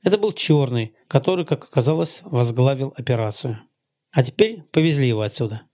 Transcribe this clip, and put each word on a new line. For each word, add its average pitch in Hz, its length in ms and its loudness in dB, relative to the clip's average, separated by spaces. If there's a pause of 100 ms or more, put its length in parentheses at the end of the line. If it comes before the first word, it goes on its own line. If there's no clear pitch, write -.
Это 196 160 4
был 208 140 0
чёрный, 123 600 0 (140)
который, 175 360 0
как - 200 -4
оказалось, 156 600 -2
возглавил 131 720 0
операцию. 113 640 -4 (540)
А 143 100 2
теперь 208 400 0 (100)
повезли 151 360 2
его 110 140 0
отсюда. 107 420 -4 (100)